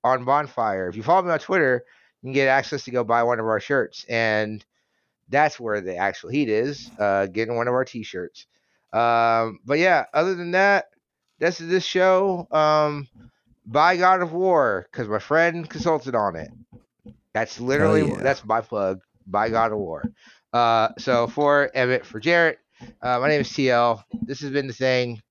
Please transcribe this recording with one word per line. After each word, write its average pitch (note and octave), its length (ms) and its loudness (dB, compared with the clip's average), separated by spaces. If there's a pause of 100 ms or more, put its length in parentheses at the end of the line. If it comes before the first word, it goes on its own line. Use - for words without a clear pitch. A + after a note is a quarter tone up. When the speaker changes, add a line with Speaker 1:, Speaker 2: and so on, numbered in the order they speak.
Speaker 1:
on B2+ 220 0
Bonfire. A#2 600 -2
If F2 80 -8
you A2 60 -10
follow F3 220 2
me F3 80 -2
on D3+ 80 0
Twitter, C3+ 440 0 (380)
you B2+ 60 -14
can C3 60 -8
get C3+ 140 4
access C3 360 0
to B2+ 80 -14
go A#2+ 120 0
buy A#2 200 2
one A#2+ 160 0
of A2 80 -4
our A2 120 0
shirts, - 480 -2
and G#2+ 560 -2 (680)
that's D3 300 0
where G#2+ 220 -4
the F2+ 160 -6
actual F#2+ 320 -4
heat C3 200 -2
is. B2+ 500 -2
Uh, G2 260 0
getting A2 300 -4
one A#2+ 120 -2
of B2 60 -2
our B2+ 120 0
t-shirts. G2+ 600 -12 (480)
Um, A#2 720 2
but C#3+ 140 0
yeah, E3+ 340 4
other F3+ 220 0
than F3 160 -8
that, G3 340 2 (540)
that's E3+ 180 0
this E3+ 280 -2
show. F#3 680 2
Um, D3+ 560 2 (580)
buy D3+ 320 2
God F#3 240 4
of E3+ 120 -2
War, D3+ 580 2
'cause A#2+ 160 -6
my G#2 120 -2
friend E3 480 0
consulted C#3+ 460 -2
on G2+ 220 0
it. D#2+ 140 -10 (840)
That's A2 260 -4
literally, D3+ 480 2
Speaker 2:
Hell - 100 -4
yeah. - 60 -8
Speaker 1:
that's - 200 0
my A2+ 180 -2
plug. G2 400 -4 (260)
Buy G#2 220 -2
God A2+ 220 0
of G#2+ 60 -4
War. E2 260 -8 (500)
Uh, A#2 440 4
so A#2+ 300 0
for C#3+ 480 2
Emmett, B2+ 280 0
for - 160 -14
Jarrett, E3 380 2 (440)
uh, B2 180 0
my C3+ 80 0
name D3 140 2
is - 120 -6
T C3 160 0
L. A#2 340 2 (200)
This C3+ 160 -10
has D3 100 -8
been C#3 160 -2
The B2+ 80 -10
Thing. B2 580 -2